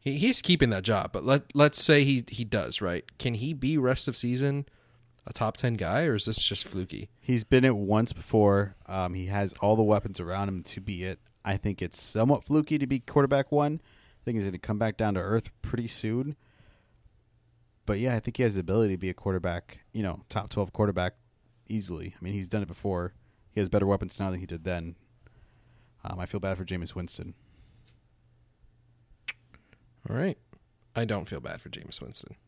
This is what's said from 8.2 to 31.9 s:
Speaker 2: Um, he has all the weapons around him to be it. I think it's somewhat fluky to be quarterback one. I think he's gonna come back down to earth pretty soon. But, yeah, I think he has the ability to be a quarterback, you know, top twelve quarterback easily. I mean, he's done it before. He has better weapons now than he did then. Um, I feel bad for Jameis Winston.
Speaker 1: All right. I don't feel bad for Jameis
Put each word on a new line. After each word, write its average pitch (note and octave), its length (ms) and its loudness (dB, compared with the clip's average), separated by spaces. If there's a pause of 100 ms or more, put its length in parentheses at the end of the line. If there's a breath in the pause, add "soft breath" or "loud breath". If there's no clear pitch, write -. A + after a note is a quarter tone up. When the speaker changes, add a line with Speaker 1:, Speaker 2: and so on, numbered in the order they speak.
Speaker 2:
Um, F2+ 280 -4
he F#2 120 -6
has G2+ 340 -2
all G#2 160 4
the A2+ 80 4
weapons G#2 340 2
around F#2 300 -4
him F#2 160 -6
to - 160 -12
be F#2+ 240 -6
it. F#2 160 -6 (240)
I G2 120 0
think G2+ 260 -2
it's - 200 -8
somewhat A#2+ 420 2
fluky D3+ 340 2
to C#3+ 100 -2
be C3+ 120 0
quarterback C#3 520 2
one. D3 320 2
I - 400 -20
think A#2+ 140 -2
he's G2+ 80 0
gonna F2+ 120 -4
come G#2 200 -4
back A2 180 0
down G#2+ 180 2
to F#2+ 60 0
earth G#2 300 0 (100)
pretty A#2+ 260 -4
soon. B2 480 -4 (1500 soft breath)
But, G#2 140 0
yeah, B2 160 2
I A2 60 0
think - 160 -8
he B2+ 80 2
has A2 100 4
the G2 60 0
ability G2 340 4
to F2+ 40 -4
be F#2 120 -4
a F2 40 -4
quarterback, F2 680 -4 (120)
you A2 120 -4
know, F#2 240 -6
top G2+ 220 -6
twelve G2 220 -2
quarterback F2+ 420 0 (540)
easily. F2+ 520 -6
I - 40 -12
mean, F#2+ 80 -6
he's F#2+ 160 -6
done G#2 140 -2
it G2 60 -6
before. F2 440 -4 (400)
He - 80 -2
has G2 80 2
better G2+ 180 4
weapons G2 320 0
now G2 120 -2
than F#2 100 -6
he F2+ 60 -10
did E2 180 -10
then. E2+ 320 -6 (1080 soft breath)
Um, F2+ 140 -8
I F2+ 80 -6
feel G2+ 140 -4
bad F#2+ 180 -2
for F#2 60 -4
Jameis F2 320 -6
Winston. F2 380 -10 (2750 soft breath)
Speaker 1:
All G#2+ 80 -4
right. E3+ 220 -2 (560)
I A#2 100 0
don't G#2 240 -4
feel D2 120 -8
bad - 200 -10
for - 100 -18
Jameis - 300 -12